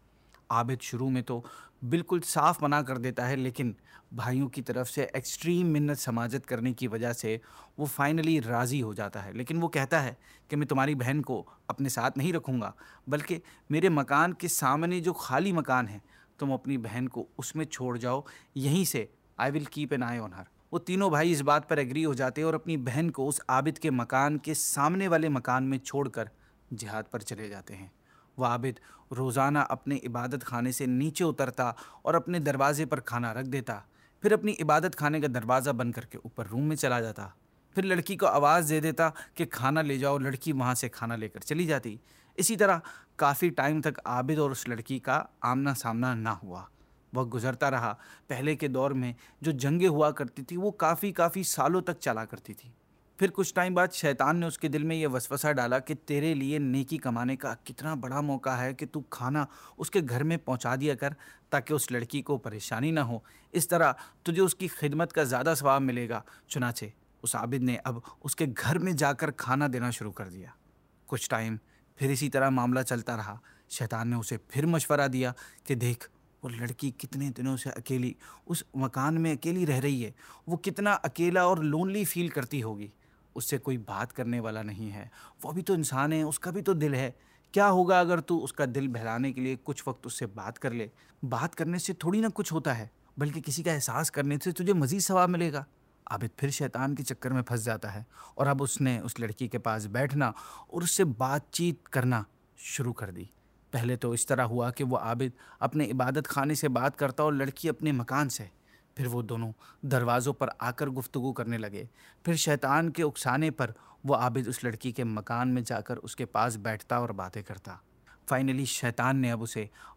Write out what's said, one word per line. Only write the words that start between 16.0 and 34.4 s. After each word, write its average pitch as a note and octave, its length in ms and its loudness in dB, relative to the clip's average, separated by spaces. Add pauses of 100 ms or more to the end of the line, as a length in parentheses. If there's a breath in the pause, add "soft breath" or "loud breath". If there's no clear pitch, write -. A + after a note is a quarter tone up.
تم C#3 140 -2
اپنی C3 260 -2
بہن A#2 300 -4
کو A#2 180 -8 (120)
اس - 180 -10
میں D#3 80 -4
چھوڑ B2+ 340 -6
جاؤ، B2 220 -2 (340 loud breath)
یہیں C#3+ 300 2
سے A#2 220 0 (360)
I - 20 4
will D3 360 -2
keep C#3 220 0
an A#2+ 80 -2
eye A#2 160 -4
on F#2+ 60 -12
her۔ F#2 120 -16 (280)
وہ E3+ 60 -2
تینوں F#3 320 2
بھائی D#3 220 4
اس D3 80 2
بات D3 280 4
پر D#3+ 80 2
ایگری C#3 280 0
ہو D3 100 2
جاتے C3 260 -2
ہیں D#3 60 2
اور D#3+ 80 2
اپنی D#3+ 220 -2
بہن C3+ 340 0
کو C3+ 180 -2
اس C#3+ 200 -2
عابد C#3 300 2
کے D#3 120 0
مکان C3+ 480 2
کے D#3 160 -4
سامنے F3 540 2
والے D#3+ 200 4
مکان C3 360 2
میں C3+ 140 0
چھوڑ C#3 300 -2
کر A2+ 160 -6 (540 soft breath)
جہاد G#2+ 320 -6
پر A#2+ 80 -6
چلے G#2+ 300 -10
جاتے G2+ 280 -14
ہیں۔ F#2+ 120 -16 (480 soft breath)
وہ B2+ 100 0
عابد A#2+ 340 -2 (320 loud breath)
روزانہ C3 460 2
اپنے C#3 480 0
عبادت B2 380 -4
خانے B2 280 -2
سے C3 140 -2
نیچے C#3+ 380 0
اترتا B2+ 480 0 (300 loud breath)
اور D3+ 120 2
اپنے F3 240 2
دروازے C#3+ 480 2
پر C#3+ 140 0
کھانا A#2+ 340 -4
رکھ C3 140 -6
دیتا، A#2+ 320 -4 (400 soft breath)
پھر G3+ 120 6
اپنی G#3+ 300 2